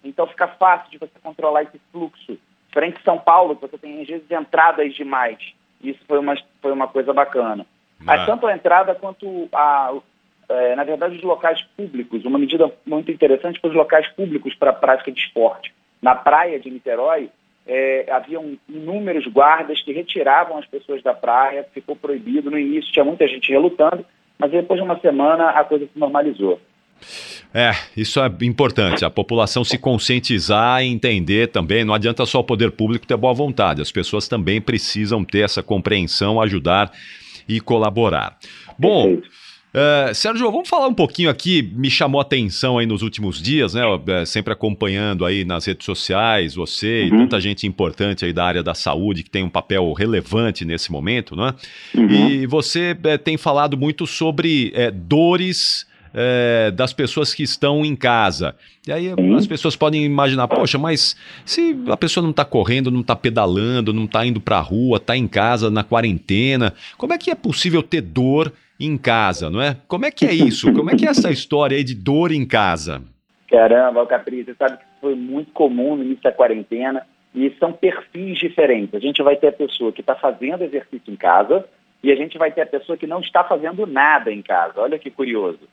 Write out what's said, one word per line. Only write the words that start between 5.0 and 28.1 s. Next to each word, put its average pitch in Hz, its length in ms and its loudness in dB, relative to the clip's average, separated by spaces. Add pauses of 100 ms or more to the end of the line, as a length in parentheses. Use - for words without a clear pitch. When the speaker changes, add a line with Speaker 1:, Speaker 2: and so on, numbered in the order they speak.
Speaker 1:
Isso 135 260 -10
foi 147 120 0
uma, 143 160 -2 (260)
foi 139 100 -2
uma 135 160 -2
coisa 135 260 -2
bacana. 117 520 -2 (340)
Mas 170 220 2
Speaker 2:
Ah. 175 40 -2
Speaker 1:
tanto 233 220 0
a 208 80 2
entrada 180 400 4
quanto 190 580 -10
a, 139 400 2 (560)
é, 123 260 2
na 139 80 -2
verdade, 156 320 -4
os 165 80 -16
locais 165 380 0 (160)
públicos, 123 480 -8
uma 139 140 0
medida 156 320 2 (140)
muito 156 260 -6
interessante 160 480 2
para 170 100 -2
os 156 60 -4
locais 156 340 4
públicos 151 460 -6
para 139 160 2
a - 20 2
prática 131 380 0
de 123 80 -10
esporte. - 540 -2 (280)
Na 127 140 6
praia 147 440 2
de 131 100 -14
Niterói, 127 600 -2 (360)
é, 135 460 -2
haviam 143 460 -6 (100)
inúmeros 160 600 -6
guardas 147 540 4
que 143 120 -8
retiravam 160 640 0
as 147 80 -12
pessoas 139 360 -10
da 123 120 -2
praia, 135 500 0 (100)
ficou - 220 -10
proibido. 139 560 -4
No 151 80 -4
início 147 320 -4
tinha 143 140 4
muita 156 220 2
gente 131 240 -4
relutando, 170 540 2 (320)
mas 147 140 -2
depois 175 280 0
de 190 60 -4
uma 170 140 -4
semana 160 520 2
a 147 120 2
coisa 147 220 -2
se - 120 -18
normalizou. 135 640 0 (960)
Speaker 2:
É, 117 200 4 (200)
isso 110 240 -2